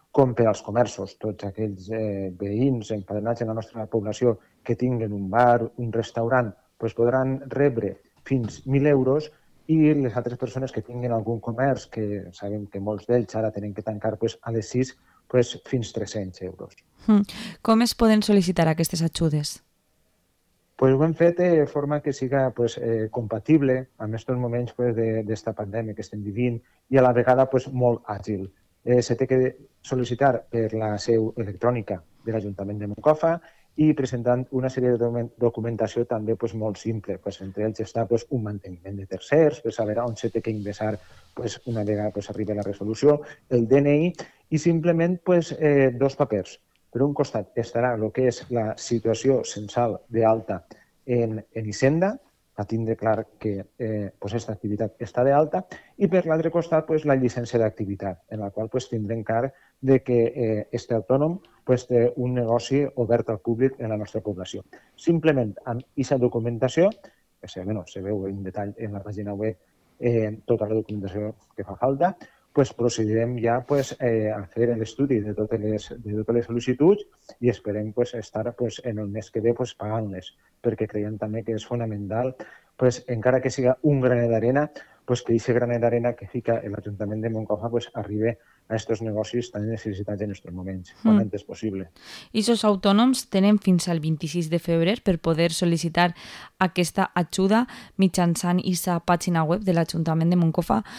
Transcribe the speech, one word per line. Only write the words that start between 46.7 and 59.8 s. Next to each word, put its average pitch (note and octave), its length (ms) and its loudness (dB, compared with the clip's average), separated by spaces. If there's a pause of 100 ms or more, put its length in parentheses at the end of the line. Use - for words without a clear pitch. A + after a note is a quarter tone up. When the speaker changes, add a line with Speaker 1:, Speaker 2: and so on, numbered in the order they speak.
Speaker 1:
Per B2 140 0
un D3 100 2
costat B2+ 400 -2
estarà A#2+ 420 -2
lo A2 140 -2
que C3 160 2
és - 240 -2
la A2+ 260 -2
situació A#2 680 0
censal G#2+ 640 -4
d'alta A2 560 0 (420)
en, A2+ 380 0 (100)
en A2 140 -6
Hisenda, E3 480 2 (400)
a G#2 100 -4
tindre A2+ 300 -2
clar A2 320 0 (100)
que, G2 260 -6 (140)
eh, G#2+ 400 -4
pues, G2+ 160 -8
esta A2+ 180 -6
activitat G#2 480 -6
està A#2+ 240 -2
d'alta, D3 380 4 (340)
i G3 120 2
per F3 180 2
l'altre D#3+ 240 0
costat, D#3+ 380 0
pues, D#3 180 0
la C#3+ 80 6
llicència B2 480 0
d'activitat, G2 640 -4
en A2 120 -10
la G2+ 100 -8
qual, A2 180 -6
pues, B2 220 -6
tindrem A2+ 320 -4
clar A#2 300 -2 (280)